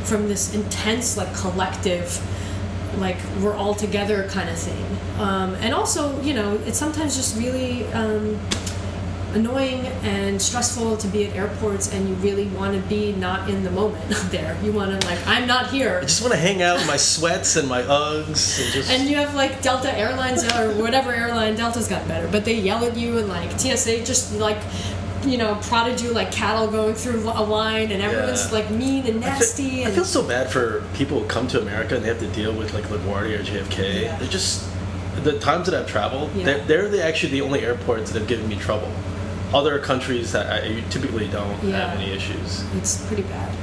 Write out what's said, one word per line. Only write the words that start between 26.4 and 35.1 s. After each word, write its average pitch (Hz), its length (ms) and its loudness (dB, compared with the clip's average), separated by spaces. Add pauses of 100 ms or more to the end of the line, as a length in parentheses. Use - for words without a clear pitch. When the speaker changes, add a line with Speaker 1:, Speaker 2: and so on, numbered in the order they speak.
Speaker 1:
going 220 280 2
through 226 320 -2
a 220 160 0
line, 214 480 2
and 196 100 0
everyone's, 214 440 0
Speaker 2:
Yeah. 214 140 0
Speaker 1:
like, 196 120 -2
mean 262 360 2
and 226 160 0
Speaker 2:
I 269 80 0
fe-, 269 80 -2
Speaker 1:
nasty 254 440 0
Speaker 2:
I 240 40 0
Speaker 1:
and 208 60 0
Speaker 2:
feel 185 120 4
so - 180 2
bad 123 260 0
for 110 340 0 (100)
people 139 260 0
who 104 80 -2
come 120 220 0
to 123 120 2
America 107 340 -2
and 113 80 0
they 110 40 0
have 113 120 0
to 107 80 -2
deal 107 260 -2
with, 107 200 -4
like, 104 120 -2
LaGuardia 101 560 -2
or - 20 -4
J 101 160 -2
F 95 100 -6
K. 98 340 0
Speaker 1:
Yeah. - 140 -2
Speaker 2:
They're 127 120 -2
just, - 360 0 (580)